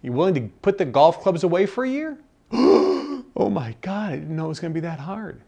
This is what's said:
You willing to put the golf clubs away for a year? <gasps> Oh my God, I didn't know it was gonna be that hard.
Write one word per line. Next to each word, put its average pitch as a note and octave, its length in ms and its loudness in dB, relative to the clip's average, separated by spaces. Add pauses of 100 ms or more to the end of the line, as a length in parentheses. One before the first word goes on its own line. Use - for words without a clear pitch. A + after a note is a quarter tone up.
You B2+ 100 -8
willing E3+ 220 2
to C#3 80 0 (200)
put G3 160 0
the F#3 80 0
golf C#3+ 360 4
clubs F3 220 0
away F3+ 220 2
for A3 180 -4
a C4 60 -2
year? D4 280 -6 (340)
<gasps> A3+ 40 -6 (840)
Oh - 120 2
my B2 300 -4
God, G3 320 -6
I - 20 -6
didn't D#3 200 -8
know D#3+ 100 -4
it - 20 -4
was D#3 120 -8
gonna E3 140 -6
be D#3+ 60 -2
that D#3+ 200 -8
hard. F#3+ 480 -12